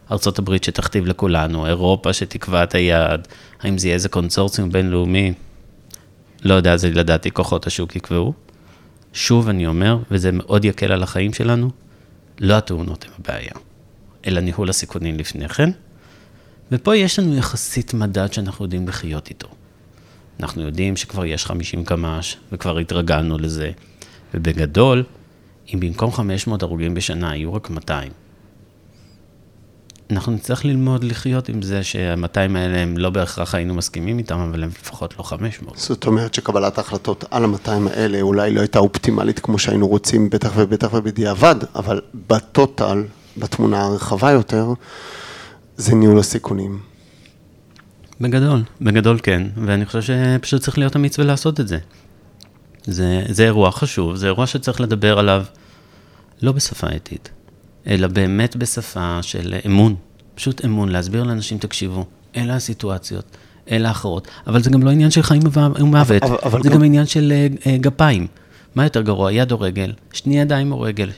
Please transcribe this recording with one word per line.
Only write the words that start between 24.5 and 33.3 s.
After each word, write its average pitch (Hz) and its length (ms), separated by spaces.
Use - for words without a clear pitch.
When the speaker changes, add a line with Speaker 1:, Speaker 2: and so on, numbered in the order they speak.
Speaker 1:
אם 95 60
במקום 87 320
חמש 101 360
מאות 104 160
הרוגים 85 300
בשנה 85 420
יהיו 80 180
רק 107 160
מאתיים, 73 420
אנחנו 104 200
נצטרך 123 340
ללמוד 131 380
לחיות 127 460
עם 110 120
זה 98 220
שהמאתיים 92 720
האלה 90 220
הם 87 200
לא 90 120
בהכרח 92 460